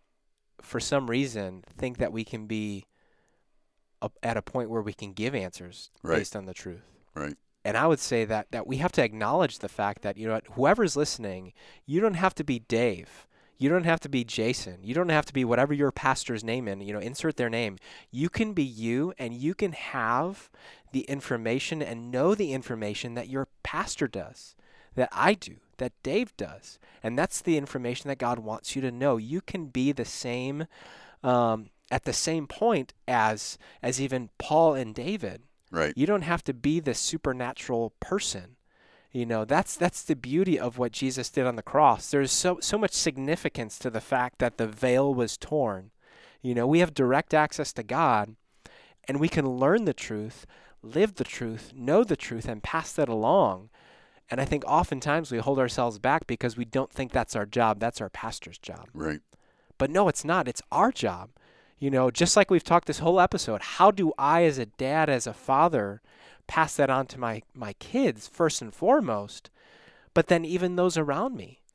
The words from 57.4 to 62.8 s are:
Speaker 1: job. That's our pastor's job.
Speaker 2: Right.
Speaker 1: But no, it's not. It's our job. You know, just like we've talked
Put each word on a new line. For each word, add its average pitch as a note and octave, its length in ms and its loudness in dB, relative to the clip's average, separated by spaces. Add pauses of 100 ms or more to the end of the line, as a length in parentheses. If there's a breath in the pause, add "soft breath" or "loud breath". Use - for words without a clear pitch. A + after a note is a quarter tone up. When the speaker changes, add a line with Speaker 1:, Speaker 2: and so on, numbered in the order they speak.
Speaker 1:
job. A2 360 2
That's A2+ 200 -2
our G#2 80 -6
pastor's - 500 -12
job. E2 360 -16
Speaker 2:
Right. D#2 260 -4 (560 soft breath)
Speaker 1:
But C3+ 140 0
no, F#3 180 4
it's - 160 -2
not. D#3 240 0
It's - 140 -6 (100)
our G3 180 4
job. F#2+ 400 -4 (480 soft breath)
You C#3 120 -2
know, B2+ 200 4
just E3+ 240 4
like G#3 160 6
we've F3+ 140 4
talked F3 220 4